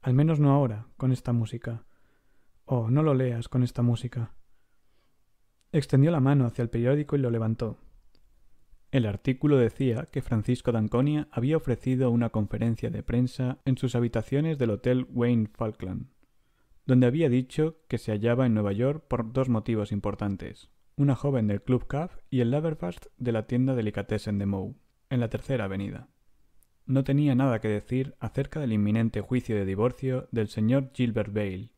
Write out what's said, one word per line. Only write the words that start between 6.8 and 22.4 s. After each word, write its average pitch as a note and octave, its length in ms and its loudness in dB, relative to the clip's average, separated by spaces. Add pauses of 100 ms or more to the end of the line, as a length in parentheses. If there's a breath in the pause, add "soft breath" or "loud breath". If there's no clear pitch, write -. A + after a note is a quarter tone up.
y C#3+ 40 2
lo B2+ 120 0
levantó. A2+ 480 -2 (1120)
El C3 140 2
artículo C3 540 2
decía B2 520 0
que C#3 120 -6
Francisco A#2+ 500 -2
d'Anconia C3 580 0
había C3+ 280 0
ofrecido C3 520 0
una A#2 200 2
conferencia A2+ 580 -2
de A2 140 -6
prensa B2+ 640 -2
en C3 100 2
sus - 180 -4
habitaciones B2+ 640 0
del B2 140 0
Hotel B2 400 0
Wayne A#2+ 420 2
Falkland, A2 540 -6 (800)
donde B2+ 200 6
había D3 220 2
dicho C3 580 0
que A#2+ 120 -4
se - 140 -4
hallaba A#2 340 2
en A#2 80 4
Nueva G#2 180 0
York C3+ 360 -2
por A#2 260 -4
dos C3 160 0
motivos A2 420 -2
importantes, G2+ 800 -6 (260)
una C#3+ 200 4
joven B2+ 320 0
del G#2 140 -2
Club B2+ 240 0
Caf D#3+ 300 -6 (140)
y B2+ 100 0